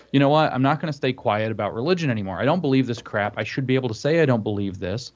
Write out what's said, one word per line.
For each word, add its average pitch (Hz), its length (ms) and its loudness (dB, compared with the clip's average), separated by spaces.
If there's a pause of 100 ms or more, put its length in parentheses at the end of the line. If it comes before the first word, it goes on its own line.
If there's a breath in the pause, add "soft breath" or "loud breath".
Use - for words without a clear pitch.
(120 loud breath)
"You 139 80 4
know 139 80 2
what? 151 240 4
I'm 127 100 0
not 147 180 2
gonna 156 120 -4
stay 135 200 -4
quiet 110 380 0
about 101 240 -4
religion 160 360 0
anymore. 95 300 -4
I 107 40 0
don't 170 160 2
believe 135 260 2
this 117 160 -4
crap. 104 340 -2
I 110 80 -2
should 135 220 -4
be 127 80 2
able 127 140 0
to 110 60 -4
say 156 260 0
I 156 60 4
don't 120 180 2
believe 101 340 -4
this. 92 380 -6